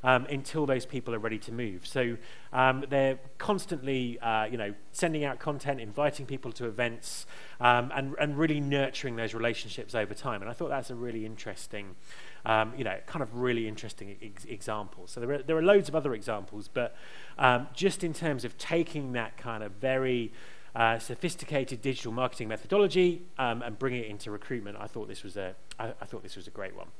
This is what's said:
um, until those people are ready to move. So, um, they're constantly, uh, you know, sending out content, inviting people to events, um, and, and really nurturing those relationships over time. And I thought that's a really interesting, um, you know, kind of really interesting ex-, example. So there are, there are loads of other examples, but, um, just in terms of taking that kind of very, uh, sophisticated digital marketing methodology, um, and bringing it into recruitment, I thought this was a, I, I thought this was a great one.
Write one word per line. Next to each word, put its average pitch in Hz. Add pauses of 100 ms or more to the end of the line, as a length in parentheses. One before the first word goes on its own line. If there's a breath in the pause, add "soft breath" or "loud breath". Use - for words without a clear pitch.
um, 127
until 143
those 131
people 120
are 110
ready 110
to -
move. 113
So, 120 (340 loud breath)
um, 131
they're 135 (180)
constantly, 135
uh, 110
you 117
know, 104 (180)
sending 156
out 135
content, 139
inviting 135
people 127
to 123
events, 117 (340 loud breath)
um, 123
and, 139
and 147
really 151
nurturing 139
those 113
relationships 113
over 104
time. 110
And 104
I 120
thought 160
that's 135
a 127
really 117
interesting, 104 (520 loud breath)
um, 110
you 131
know, 98
kind 160
of 117
really 120
interesting 104
ex-, 107
example. 104
So 107
there 120
are, 139
there 160
are 160
loads 196
of 143
other 139
examples, 104
but, - (420 loud breath)
um, 127
just 185
in 160
terms 139
of 117
taking 151
that 113
kind 113
of 104
very, 127 (440 loud breath)
uh, 117
sophisticated 135
digital 123
marketing 120
methodology, 180 (160)
um, 120
and 120
bringing 123
it 110
into 104
recruitment, 104
I 104
thought 104
this 104
was 101
a, 95 (240)
I, 113
I -
thought -
this -
was -
a -
great 95
one. 90 (120)